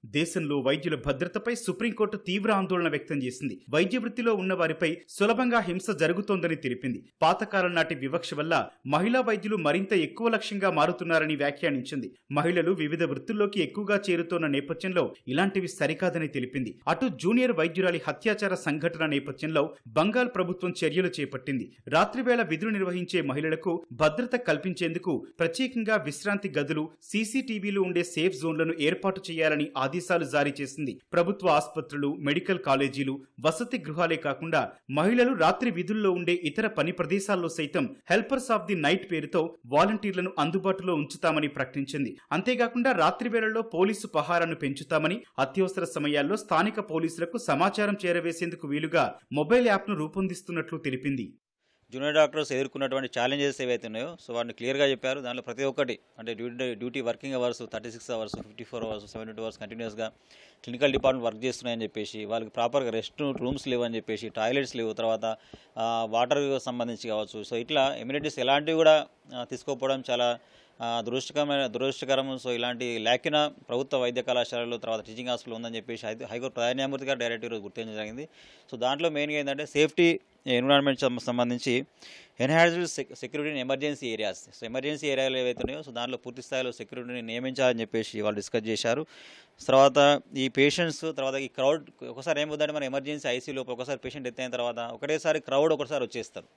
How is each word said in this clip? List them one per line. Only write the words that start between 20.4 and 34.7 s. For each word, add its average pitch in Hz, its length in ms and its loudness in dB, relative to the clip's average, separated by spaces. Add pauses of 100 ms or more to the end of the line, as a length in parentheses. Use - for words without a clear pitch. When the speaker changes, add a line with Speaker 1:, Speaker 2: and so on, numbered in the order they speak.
Speaker 1:
చర్యలు 170 240 2 (120)
చేపట్టింది. 135 520 -4 (160)
రాత్రివేళ 233 540 2
విధులు 160 280 -2
నిర్వహించే 180 500 0
మహిళలకు 156 720 -2
భద్రత 220 440 2
కల్పించేందుకు 180 880 -2 (120)
ప్రత్యేకంగా 220 580 0
విశ్రాంతి 196 640 -2
గదులు, 151 320 -2 (120)
సీసీటీవీలు 214 760 -2
ఉండే 180 220 2
సేఫ్ 175 380 0
జోన్లను 165 400 0
ఏర్పాటు 185 500 0
చేయాలని 156 380 2 (200)
ఆదేశాలు 170 360 0
జారీ 143 360 2
చేసింది. 139 400 -6 (120)
ప్రభుత్వ 180 360 2
ఆసుపత్రులు, 147 720 0
మెడికల్ 160 380 0
కాలేజీలు, 135 640 0 (220)
వసతి 214 340 0
గృహాలే 165 380 0
కాకుండా 151 540 -2 (200)